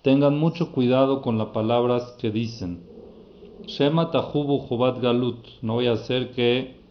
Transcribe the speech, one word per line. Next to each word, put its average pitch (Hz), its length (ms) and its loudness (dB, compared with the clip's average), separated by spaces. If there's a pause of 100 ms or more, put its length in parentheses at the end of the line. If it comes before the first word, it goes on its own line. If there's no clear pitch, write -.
tengan 143 380 4
mucho 160 340 -2
cuidado 135 480 2
con 120 160 0
las 110 120 -2
palabras 120 720 0
que 117 120 -2
dicen. 104 540 -6 (840)
Shema 160 440 0
tahubu 143 500 0
jubat 120 420 -2
galut, 120 420 0 (160)
no 113 160 -2
vaya 120 160 2
a 110 40 2
ser 127 340 -4
que 123 460 0 (140)